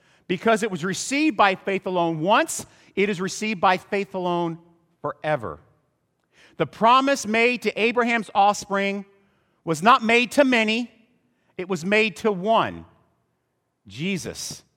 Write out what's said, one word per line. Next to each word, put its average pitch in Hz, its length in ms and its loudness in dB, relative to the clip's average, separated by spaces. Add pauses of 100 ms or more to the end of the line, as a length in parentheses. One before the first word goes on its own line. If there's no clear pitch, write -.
(280)
because 220 340 0
it 220 80 -4
was 165 140 -6
received 269 520 -2
by 196 200 4
faith 196 300 -4
alone 170 340 0
once, 233 460 0 (280)
it 202 140 0
is 180 120 -4
received 196 400 -6
by 185 180 4
faith 196 360 -6
alone 175 460 -2 (420)
forever. 117 560 -4 (1000)
The 147 100 -2
promise 262 600 2
made 226 360 2
to 208 140 -4
Abraham's 233 560 0
offspring 196 720 0 (600)
was 160 180 -2
not 233 220 6
made 233 280 2
to 285 120 4
many, 233 440 0 (680)
it 180 100 -10
was 170 160 -4
made 214 340 2
to 226 120 0
one, 170 540 -2 (1040)
Jesus. 123 720 -8 (140)